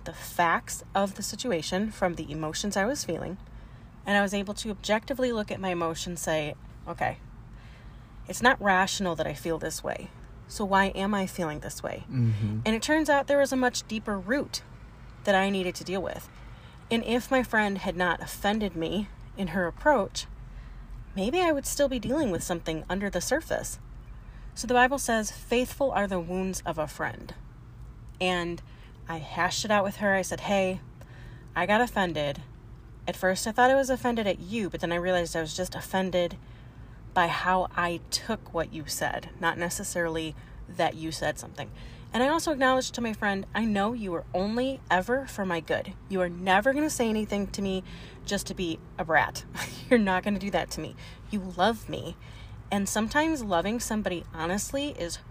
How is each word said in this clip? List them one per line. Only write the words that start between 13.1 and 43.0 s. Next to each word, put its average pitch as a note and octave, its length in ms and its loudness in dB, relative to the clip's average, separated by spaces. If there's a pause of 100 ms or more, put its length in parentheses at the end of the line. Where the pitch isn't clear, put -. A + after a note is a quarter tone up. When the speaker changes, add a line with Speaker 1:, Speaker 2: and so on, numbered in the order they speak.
Speaker 1:
there C#4+ 100 6
was C#4 160 6
a C4 40 4
much B3 300 2
deeper G#3+ 320 -2
root A3+ 420 -2 (640)
that G3+ 120 6
I F#3+ 140 6
needed F3+ 260 0
to - 80 -10
deal F3+ 180 -2
with. - 280 -6 (600)
And A3+ 160 2
if A#3 260 0
my B3+ 120 6
friend G#3 340 2
had F#3+ 180 -2
not F3 260 2
offended G3+ 540 0
me E3+ 320 -2 (300)
in F#3 120 -2
her F3 180 0
approach, B3 580 4 (880)
maybe A#3+ 240 2
I E4+ 120 6
would C#4 140 0
still C#4+ 220 4
be B3+ 120 -2
dealing B3 320 2
with E3 120 0
something E3 460 -2
under G3 200 0
the F3+ 120 0
surface. - 580 -2 (760)
So - 120 -6
the B3 60 2
Bible B3 260 6
says, A3 320 0
"Faithful B3+ 600 0
are G3+ 160 2
the F#3+ 120 0
wounds F#3 460 -2
of D#3+ 120 -2
a D3+ 100 0
friend." - 460 -6 (840)
And F3 420 0 (460)
I E3 100 -6
hashed E3 480 -2
it G#3+ 60 2
out G#3 120 6
with G3+ 140 -2
her. G3+ 160 4
I F#3+ 80 4
said, F3+ 200 -4
"Hey, F#3+ 400 2 (720)
I F3 100 2
got G#3 160 6
offended. D#3+ 600 0 (680)
At F3+ 80 -2
first F#3+ 320 2
I A3 40 2
thought B3 200 8
I C4+ 40 8
was C4+ 140 4
offended A#3 380 2
at F3 120 2
you, F#3+ 300 -2
but D#3+ 120 -4
then E3+ 100 2
I E3+ 40 2
realized F3 400 2
I E3 60 2
was D#3 140 -4
just F3+ 200 -4
offended F3+ 600 0 (760)
by F3 140 6
how F#3 480 2
I F3 240 0 (100)
took - 440 -4
what E3 200 0
you D#3 120 -8
said, - 440 -4 (100)
not E3 180 2
necessarily E3 800 -2 (320)
that - 280 0
you D#3+ 160 -6
said D3 280 -2
something." - 320 -12 (420)
And A3+ 80 4
I C4 60 6
also D#4+ 240 4
acknowledged C4 440 4
to A#3+ 60 -4